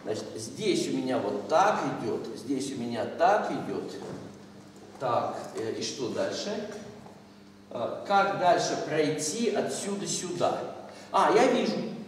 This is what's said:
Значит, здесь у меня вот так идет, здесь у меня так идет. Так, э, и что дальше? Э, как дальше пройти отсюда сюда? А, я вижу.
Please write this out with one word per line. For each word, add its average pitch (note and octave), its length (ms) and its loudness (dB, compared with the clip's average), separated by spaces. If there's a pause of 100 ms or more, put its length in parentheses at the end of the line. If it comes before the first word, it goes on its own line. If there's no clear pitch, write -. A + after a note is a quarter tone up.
Значит, G#2+ 200 -4 (120)
здесь - 520 -2
у C3+ 80 -2
меня C3 220 0
вот G#2 300 -4
так F#3+ 320 4 (200)
идет, A2+ 360 -4
здесь C3 360 -4
у B2+ 40 -6
меня A#2 300 -4
так F#3+ 440 4
идет. F#3 400 -6 (1080)
Так, A#2+ 360 0 (200)
э, A2 160 -4
и - 100 -6
что A#2 280 -4
дальше? - 400 -2 (1200)
Э, - 360 -4
как F#3 320 4
дальше F3 380 4 (100)
пройти D#3 640 2
отсюда G3 560 -2
сюда? - 540 0 (500)
А, F3 240 6
я A#3+ 140 8
вижу. - 280 2 (320)